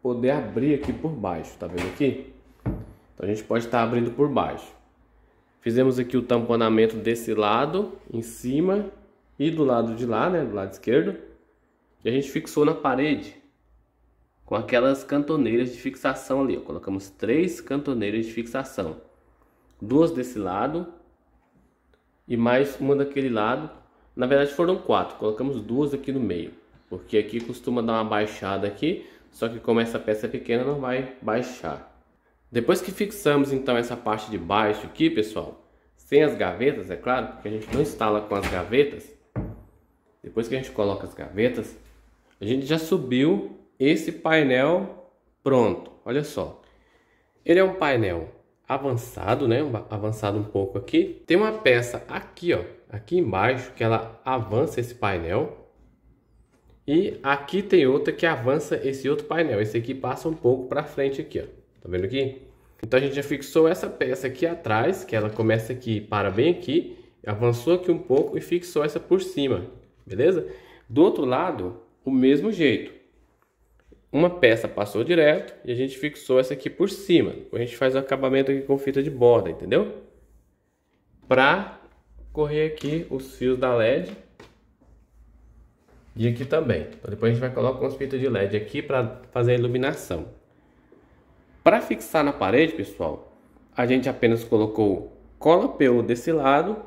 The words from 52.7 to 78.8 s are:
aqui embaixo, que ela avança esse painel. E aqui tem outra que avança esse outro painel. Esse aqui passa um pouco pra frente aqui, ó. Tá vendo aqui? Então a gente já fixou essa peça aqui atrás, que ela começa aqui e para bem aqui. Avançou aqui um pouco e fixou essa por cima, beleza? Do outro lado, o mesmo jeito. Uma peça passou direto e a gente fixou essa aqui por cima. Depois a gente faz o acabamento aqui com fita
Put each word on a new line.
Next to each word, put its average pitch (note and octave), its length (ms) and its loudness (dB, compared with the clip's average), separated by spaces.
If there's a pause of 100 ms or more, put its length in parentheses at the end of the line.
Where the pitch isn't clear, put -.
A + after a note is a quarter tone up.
aqui C#3 280 -2
embaixo, A#2+ 540 0
que - 120 -4
ela A2 400 -2
avança B2 560 -2
esse A2+ 140 -6
painel. F#2+ 720 -2 (1200)
E E3 360 2
aqui C#3+ 400 0
tem F#3 240 6
outra C#3+ 260 2
que E3 140 0
avança D#3 600 0
esse C3+ 220 -2
outro D3 180 -2
painel. D3+ 340 2
Esse A2 180 0
aqui A#2+ 160 -4
passa C3 340 -6
um D#3+ 60 -2
pouco C#3+ 340 2
pra C#3+ 140 -2
frente C#3 380 -2
aqui, - 200 -6
ó. - 40 -10 (360)
Tá - 80 -16
vendo F2+ 160 -2
aqui? C3+ 380 -2 (400)
Então B2 160 2
a C3+ 40 4
gente C3+ 120 -2
já C#3+ 80 -4
fixou D#3+ 460 2
essa F#3 200 -2
peça C3 380 -4
aqui - 180 -4
atrás, E3 600 -2
que - 100 -8
ela G#2+ 160 0
começa A2 420 0
aqui A2+ 240 -4
e G#2 40 -2
para G2+ 300 -2
bem B2 200 4
aqui. - 480 -2 (280)
Avançou A#2+ 480 2
aqui F3+ 160 0
um D#3+ 80 2
pouco D3 380 2
e D#3 40 -2
fixou E3+ 440 -2
essa D#3 140 -2
por F#3 240 2
cima, C3 440 -2 (380)
beleza? D3+ 420 2 (420)
Do A#2 140 4
outro G3 220 4
lado, B2+ 560 -2 (240)
o C3 60 -2
mesmo C#3 420 4
jeito. C3+ 400 0 (1160)
Uma E3 200 4
peça A2+ 360 4
passou G#2 380 -2
direto D#3 500 4 (120)
e B2 40 -8
a A#2+ 40 -2
gente C3+ 240 -4
fixou C3+ 420 2
essa D3 140 0
aqui C#3+ 160 -8
por G3 180 0
cima. C#3 440 2
Depois - 280 -8
a A#2+ 60 0
gente A#2+ 100 -12
faz C3 180 2
o C3+ 40 2
acabamento C3+ 520 2
aqui C3+ 120 0
com C#3 160 0
fita C3+ 240 0